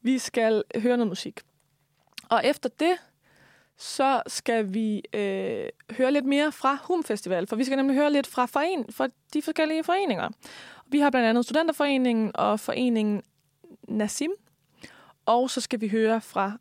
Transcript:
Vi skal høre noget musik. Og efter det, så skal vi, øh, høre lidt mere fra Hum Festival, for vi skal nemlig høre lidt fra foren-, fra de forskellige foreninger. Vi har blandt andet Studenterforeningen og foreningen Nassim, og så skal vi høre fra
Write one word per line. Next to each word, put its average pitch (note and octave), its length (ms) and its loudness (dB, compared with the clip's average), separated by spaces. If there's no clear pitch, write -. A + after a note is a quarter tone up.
Vi C4 160 2
skal A3 460 0
høre B3 200 2
noget A#3 120 0
musik. - 320 -10
Og A3+ 160 2
efter C4 240 0
det, F4 280 0
så C4+ 500 0
skal A3 460 -2
vi, G#3+ 300 -2
øh, G3 560 -4
høre B3+ 200 2
lidt C#4+ 140 2
mere C#4+ 260 2
fra C#4 320 0
Hum E4+ 200 -2
Festival, F#3 440 -2
for A3+ 80 -4
vi A#3+ 80 0
skal C4+ 140 -2
nemlig C4+ 200 2
høre D4 140 4
lidt C#4+ 160 2
fra B3 180 0
foren-, D4+ 460 -2
fra C4+ 160 -4
de D4+ 80 -2
forskellige D#4 420 -2
foreninger. E4+ 460 0
Vi D4 120 2
har C#4+ 100 6
blandt B3 200 4
andet A#3+ 160 4
Studenterforeningen C4+ 920 2
og G#3 240 2
foreningen G#3+ 640 0
Nassim, G#3+ 440 -2
og B3 240 4
så B3 120 -4
skal G#3+ 200 -4
vi A3 60 -2
høre A3 340 2
fra G3 400 -4